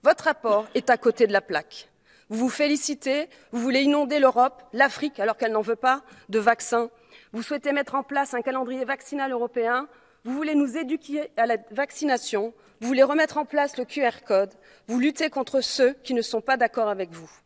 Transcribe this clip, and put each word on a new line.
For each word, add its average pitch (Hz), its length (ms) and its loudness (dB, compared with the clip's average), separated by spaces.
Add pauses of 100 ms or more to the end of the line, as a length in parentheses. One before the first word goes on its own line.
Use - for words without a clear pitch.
Votre 330 220 4
rapport 220 500 0
est - 160 0
à 233 80 4
côté 226 280 2
de 202 60 0
la 196 80 2
plaque. - 500 -8 (380)
Vous 214 80 -8
vous 240 140 0
félicitez, 294 800 -2 (220)
vous 233 60 -4
voulez 254 220 0
inonder 285 380 2
l'Europe, 254 440 4 (120)
l'Afrique, 277 440 0
alors 214 200 -2
qu'elle 226 140 -2
n'en 220 100 0
veut 220 140 -2
pas, - 260 0 (260)
de 208 100 0
vaccins. 233 520 2 (420)
Vous 226 100 -8
souhaitez 285 300 -4
mettre 285 220 -2
en 269 80 0
place 277 320 -4
un 240 80 -4
calendrier 262 420 -4
vaccinal 269 480 -4
européen. 240 560 -2 (360)
Vous 247 100 -6
voulez 302 220 -2
nous 277 200 0
éduquer 302 640 -6
à 233 80 2
la 233 100 0 (140)
vaccination. 233 800 -2 (300)
Vous 226 40 -6
voulez 262 160 4
remettre 294 360 2
en 302 80 -4
place 285 320 -2
le 247 80 -4
Q 277 200 -2
R - 180 -2
code. 196 280 0 (360)
Vous 233 100 -2
luttez 302 320 0
contre 269 320 -2
ceux 262 400 2
qui - 100 -6
ne 240 80 0
sont 226 220 -4
pas 262 160 0
d'accord 226 320 0
avec 190 200 -4
vous. 165 200 -18 (160)